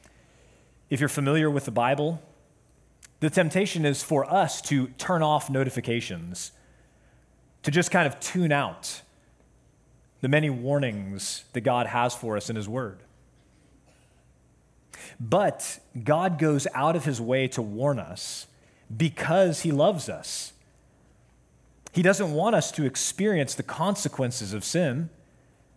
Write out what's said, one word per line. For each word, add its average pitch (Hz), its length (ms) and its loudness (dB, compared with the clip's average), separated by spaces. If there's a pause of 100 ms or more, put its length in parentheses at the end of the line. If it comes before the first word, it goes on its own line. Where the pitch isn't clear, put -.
(880)
if 135 100 0
you're 147 80 2
familiar 147 400 2
with 143 180 0
the 123 60 -8
Bible, 139 520 0 (960)
the 156 100 2
temptation 175 560 2
is 143 160 0
for 139 240 2
us 165 380 2
to 131 240 2 (100)
turn 175 240 0
off 151 260 2
notifications, 117 1040 -4 (1080)
to - 80 -2
just 165 220 2
kind 175 160 4
of 123 120 -6
tune 175 320 0
out 135 520 -4 (1200)
the 131 60 0
many 151 220 4
warnings 120 960 -4 (100)
that 123 80 -4
God 123 240 2
has 123 300 0
for 110 220 -4
us - 120 -6
in 117 60 -4
his 104 120 -6
word. 110 300 -8 (2250)
But 147 580 0 (260)
God 165 360 2
goes 151 340 2
out 151 220 2
of 170 100 -2
his 131 160 -2
way 127 280 2
to 127 120 -4
warn 117 380 -2
us - 480 -10 (500)
because 165 640 2
he 170 100 0
loves 151 380 2
us. - 440 -8 (1400)
He 175 80 2
doesn't 190 300 4
want 185 240 2
us - 160 2
to 151 140 -2
experience 175 680 0
the - 100 -6
consequences 131 920 -4
of 104 100 -6
sin. 165 460 0 (680)